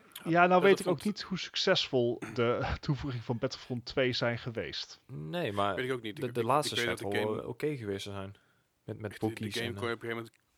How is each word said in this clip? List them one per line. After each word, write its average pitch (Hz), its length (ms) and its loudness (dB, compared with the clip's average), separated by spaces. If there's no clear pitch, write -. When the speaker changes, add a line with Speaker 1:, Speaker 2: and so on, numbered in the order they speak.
Speaker 1:
Ja, 175 240 6
nou 180 140 8
weet 190 180 8
ik 185 60 -4
Speaker 2:
Battlefield - 20 0
Speaker 1:
ook - 40 -14
niet - 180 -2
hoe - 160 -6
succesvol - 840 2
de 117 260 2
<laughs> - 100 -2
toevoeging 131 440 -2
van 120 140 -2
Battlefront 123 480 -6
twee 127 280 0
zijn 117 240 0
geweest. 110 720 -8
Speaker 3:
Nee, 156 440 -4
maar 101 240 2
Speaker 2:
Weet 127 100 -2
ik 127 80 -4
ook 123 80 -6
niet. 107 140 -8
Speaker 3:
de, 123 120 -4
Speaker 2:
Ik, 120 60 -6
Speaker 3:
de 123 60 -4
Speaker 2:
ik, 113 60 2
Speaker 3:
laatste 135 300 2
Speaker 2:
ik 120 100 2
weet 117 120 -2
Speaker 3:
schijnt 110 40 -10
Speaker 2:
dat 104 100 -4
de 101 60 0
Speaker 3:
wel, - 80 -
Speaker 2:
game 110 80 -4
Speaker 3:
eh, - 60 -8
oké 147 280 -4
geweest 98 280 -4
te 101 60 -10
zijn. 98 240 -10
Met, 107 160 -8
met 107 120 -6
Speaker 2:
de, - 80 -14
de - 60 -2
Speaker 3:
boekjes 110 300 -4
Speaker 2:
game 117 120 -4
Speaker 3:
en, 117 60 -6
Speaker 2:
kon 101 140 -8
je - 20 -
Speaker 3:
eh, 117 60 -2
Speaker 2:
op 113 80 -14
een 120 60 -6
gegeven 113 60 -4
moment 113 160 -10